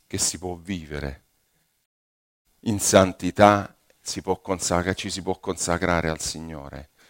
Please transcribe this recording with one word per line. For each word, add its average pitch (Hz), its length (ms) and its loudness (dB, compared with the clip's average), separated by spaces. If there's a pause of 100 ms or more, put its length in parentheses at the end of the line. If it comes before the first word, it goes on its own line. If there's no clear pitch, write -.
che - 100 -8
si - 220 -2
può 90 160 -8
vivere 76 680 -8 (1400)
in 107 180 -2
santità, 98 1000 4 (240)
si - 200 -10
può - 200 -2
consacra-, 90 540 0
ci - 140 -8
si 92 120 -8
può 90 180 -4
consacrare 85 720 0
al 78 100 -4
Signore 71 680 -10 (200)